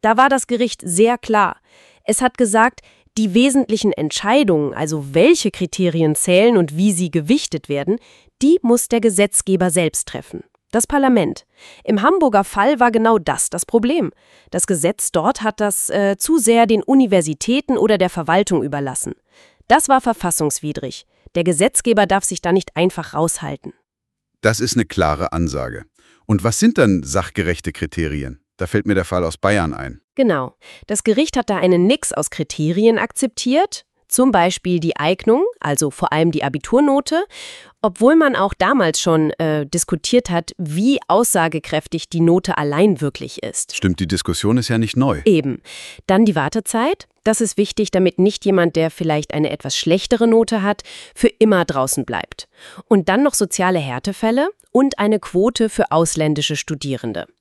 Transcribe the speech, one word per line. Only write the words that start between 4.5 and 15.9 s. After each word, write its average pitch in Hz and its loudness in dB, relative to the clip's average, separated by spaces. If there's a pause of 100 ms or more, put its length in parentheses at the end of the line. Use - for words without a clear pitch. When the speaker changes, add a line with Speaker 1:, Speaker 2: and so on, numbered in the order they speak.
Speaker 1:
also 147 -6
welche 220 4
Kriterien 165 0
zählen 208 4
und 156 0
wie 196 2
sie 175 -4
gewichtet 165 -2
werden, 147 -2 (440)
die 311 4
muss 233 2
der 233 0
Gesetzgeber 190 0
selbst 165 -2
treffen. - -12 (280)
Das 233 -2
Parlament. 262 0 (360)
Im 202 0
Hamburger 269 2
Fall 233 0
war 240 4
genau 226 2
das 151 -4
das 175 -8
Problem. 233 0 (380)
Das 175 -4
Gesetz 170 -2
dort 175 0
hat 220 -4
das, 208 -4
äh, 196 0